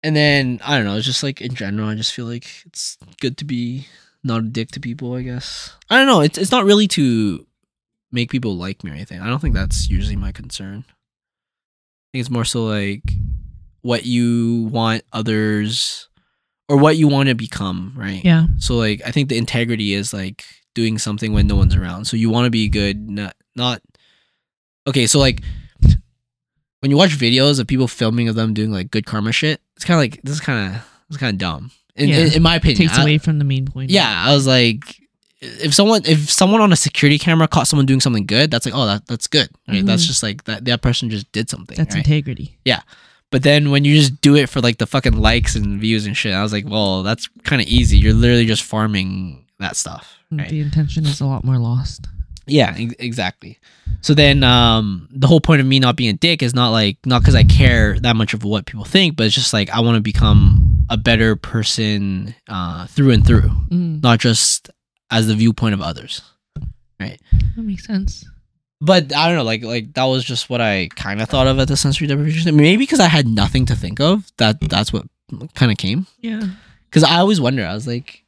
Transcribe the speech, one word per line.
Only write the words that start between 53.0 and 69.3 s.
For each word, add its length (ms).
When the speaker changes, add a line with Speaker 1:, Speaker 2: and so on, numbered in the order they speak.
Speaker 1:
So 120
then, 300
um, 680
the 160
whole 140
point 200
of 60
me 120
not 160
being 160
a 20
dick 300
is 100
not, 160
like, 360
not 180
'cause 120
I 80
care 580
that 140
much 200
of 80
what 240
people 180
think, 300
but 100
it's 100
just, 180
like, 180
I 80
wanna 220
become 880
a 80
better 380
person, 1000
uh, 400
through 240
and 140
through, 240
Speaker 2:
Mm. 320
Speaker 1:
not 160
just 500
as 180
the 80
viewpoint 380
of 80
others, 400
right? 200
Speaker 2:
That 80
makes 220
sense. 380
Speaker 1:
But 360
I 120
don't 80